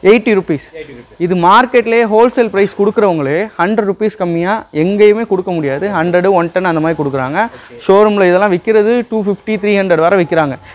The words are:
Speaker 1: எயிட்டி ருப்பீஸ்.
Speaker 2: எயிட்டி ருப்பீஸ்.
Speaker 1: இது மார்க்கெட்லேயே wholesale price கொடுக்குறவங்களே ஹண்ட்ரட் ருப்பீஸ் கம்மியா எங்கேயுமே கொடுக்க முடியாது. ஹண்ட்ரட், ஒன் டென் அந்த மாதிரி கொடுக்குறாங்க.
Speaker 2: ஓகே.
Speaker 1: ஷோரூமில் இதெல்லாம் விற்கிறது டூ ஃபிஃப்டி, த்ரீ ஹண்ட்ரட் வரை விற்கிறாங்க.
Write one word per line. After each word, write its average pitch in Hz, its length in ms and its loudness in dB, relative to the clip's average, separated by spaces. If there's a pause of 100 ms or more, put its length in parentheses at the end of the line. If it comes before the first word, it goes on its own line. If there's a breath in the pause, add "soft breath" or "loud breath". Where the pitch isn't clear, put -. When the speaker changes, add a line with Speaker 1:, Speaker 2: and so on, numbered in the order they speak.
Speaker 1:
எயிட்டி 214 360 2
ருப்பீஸ். 160 220 -6 (120)
Speaker 2:
எயிட்டி - 0 -
ருப்பீஸ். 143 440 -20
Speaker 1:
இது 180 180 -2
மார்க்கெட்லேயே 226 760 2
wholesale 233 360 2
price 196 320 -2
கொடுக்குறவங்களே 190 680 0 (100)
ஹண்ட்ரட் 202 320 -2
ருப்பீஸ் 208 280 -4
கம்மியா 175 560 -4
எங்கேயுமே 208 540 2
கொடுக்க 185 240 -4
முடியாது. 151 360 -4
ஹண்ட்ரட், 180 440 0
ஒன் 170 220 0
டென் 185 120 -2
அந்த 165 140 -2
மாதிரி 156 240 -2
கொடுக்குறாங்க. 139 460 -4
Speaker 2:
ஓகே. - 380 -20
Speaker 1:
ஷோரூமில் 202 400 4
இதெல்லாம் 190 240 2
விற்கிறது 220 580 0
டூ 220 140 -4
ஃபிஃப்டி, 202 260 -6
த்ரீ 208 300 0
ஹண்ட்ரட் 180 200 0
வரை 175 240 2
விற்கிறாங்க. 156 340 -2 (180 loud breath)